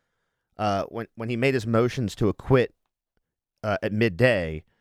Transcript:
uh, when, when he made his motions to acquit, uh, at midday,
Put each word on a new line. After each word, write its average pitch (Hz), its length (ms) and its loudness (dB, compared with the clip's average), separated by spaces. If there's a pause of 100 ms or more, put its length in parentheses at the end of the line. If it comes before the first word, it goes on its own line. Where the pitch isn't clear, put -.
(560)
uh, 101 280 -2
when, 110 300 -10
when 113 160 -8
he 120 60 -2
made 131 180 2
his 110 120 -2
motions 117 500 0
to 110 120 2
acquit, 123 460 0 (920)
uh, 104 180 -2
at 87 100 -2
midday, 104 720 0 (180)